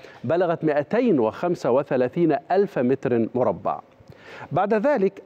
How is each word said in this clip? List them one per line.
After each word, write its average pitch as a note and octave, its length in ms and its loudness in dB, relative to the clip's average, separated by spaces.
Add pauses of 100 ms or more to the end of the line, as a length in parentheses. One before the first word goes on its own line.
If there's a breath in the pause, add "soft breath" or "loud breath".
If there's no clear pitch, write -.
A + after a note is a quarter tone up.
(240 loud breath)
بلغت E3 420 0
مائتين D#3 540 2
وخمسة A2 520 0
وثلاثين C#3 640 0 (160)
ألف F#3 280 0
متر B2 560 0
مربع. F2+ 440 -2 (720 loud breath)
بعد G3 220 0
ذلك A3 520 0